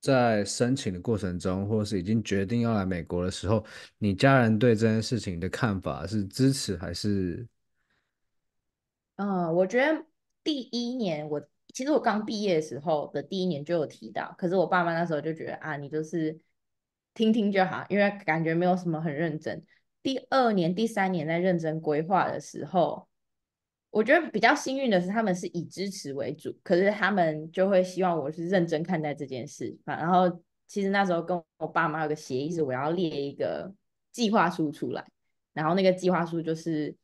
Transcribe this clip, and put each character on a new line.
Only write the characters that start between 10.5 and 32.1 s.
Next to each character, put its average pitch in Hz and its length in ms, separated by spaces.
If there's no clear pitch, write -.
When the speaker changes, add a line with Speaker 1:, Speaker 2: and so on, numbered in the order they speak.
Speaker 2:
一 240 340
年， 160 340
我， 147 120
其 254 100
实 277 60
我 294 100
刚 214 240
毕 214 180
业 196 120
的 156 80
时 123 160
候 147 340
的 143 100
第 185 200
一 185 40
年 151 180
就 175 100
有 156 120
提 - 260
到， - 260
可 185 100
是 170 60
我 180 120
爸 180 180
妈 170 100
那 165 100
时 165 80
候 147 80
就 160 120
觉 160 140
得 - 160
，“啊， 151 140
你 143 120
就 151 140
是 160 360
听 220 200
听 214 180
就 190 140
好”， 139 260
因 196 80
为 202 120
感 156 180
觉 160 120
没 170 100
有 180 120
什 180 120
么 156 120
很 160 140
认 156 240
真。 113 240
第 269 160
二 247 220
年、 180 220
第 226 120
三 202 240
年 165 160
在 165 120
认 175 200
真 160 220
规 151 200
划 165 280
的 - 100
时 - 260
候， - 440
我 214 140
觉 247 100
得 320 160
比 - 80
较 233 160
幸 269 220
运 269 140
的 185 100
是 180 80
他 220 140
们 196 120
是 180 140
以 170 160
支 175 240
持 143 240
为 135 220
主， - 280
可 180 140
是 196 140
他 208 200
们 160 400
就 185 180
会 185 140
希 185 200
望 180 140
我 147 140
是 165 160
认 175 200
真 160 160
看 175 180
待 147 140
这 147 100
件 135 240
事。 - 260
然 151 220
后 180 340
其 - 160
实 196 80
那 196 140
时 185 80
候 170 100
跟 170 200
我 160 100
爸 165 220
妈 156 140
有 151 60
个 151 60